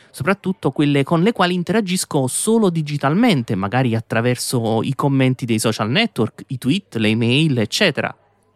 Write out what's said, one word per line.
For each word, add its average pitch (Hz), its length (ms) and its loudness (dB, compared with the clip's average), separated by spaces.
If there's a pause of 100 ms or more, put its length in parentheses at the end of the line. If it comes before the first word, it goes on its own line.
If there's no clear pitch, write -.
(100)
soprattutto 185 600 -2
quelle 139 320 2
con 165 200 2
le 220 100 4
quali 180 220 0
interagisco 180 720 -2
solo 214 420 0
digitalmente, 151 840 0
magari 110 400 0
attraverso 113 880 0
i - 120 -2
commenti 135 520 0
dei 110 120 0
social 110 300 -2
network, 143 600 -2
i 131 100 -6
tweet, 160 380 -4
le 110 120 0
email, 120 480 2
eccetera. 117 580 -2 (420)